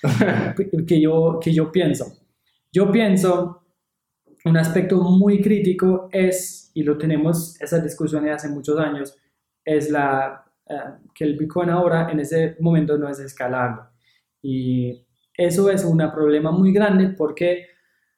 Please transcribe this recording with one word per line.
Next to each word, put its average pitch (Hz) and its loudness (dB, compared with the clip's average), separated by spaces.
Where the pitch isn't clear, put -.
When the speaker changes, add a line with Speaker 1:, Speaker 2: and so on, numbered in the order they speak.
Speaker 1:
<laughs> - 0
Speaker 2:
Que 165 4
yo, 160 2
que 160 0
yo 156 0
pienso. 151 0
Yo 190 2
pienso, 185 0
un 165 4
aspecto 180 2
muy 196 4
crítico 185 2
es, - -2
y 156 -4
lo 147 0
tenemos, 160 -2
esa 165 -2
discusión 151 -4
de 151 -2
hace 147 -8
muchos 147 -4
años, 143 -6
es 151 0
la, 135 -2
eh, 147 -12
que - -8
el 147 -2
Bitcoin 170 -2
ahora 165 2
en 151 -2
ese 160 -2
momento 156 2
no 147 -4
es 139 -10
escalable. 127 -6
Y 127 -4
eso 175 2
es 185 0
un 165 2
problema 151 2
muy 190 4
grande 190 4
porque, 175 -2